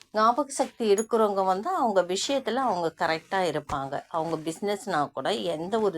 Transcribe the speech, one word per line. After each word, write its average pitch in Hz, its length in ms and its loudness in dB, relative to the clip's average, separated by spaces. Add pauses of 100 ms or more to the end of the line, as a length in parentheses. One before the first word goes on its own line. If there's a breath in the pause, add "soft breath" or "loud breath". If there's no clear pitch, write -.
(140 loud breath)
ஞாபக 233 380 2
சக்தி 240 380 -2
இருக்கிறவங்க 208 560 4
வந்து 190 280 0
அவங்க 226 300 4
விஷயத்துல 226 580 -2
அவங்க 180 260 0 (100)
கரெக்டா 160 480 -2
இருப்பாங்க. 143 500 -4 (140)
அவங்க 165 280 -2
பிசினஸ்னா 170 600 -4 (120)
கூட 143 180 -4 (200)
எந்த 170 300 -4
ஒரு 190 180 0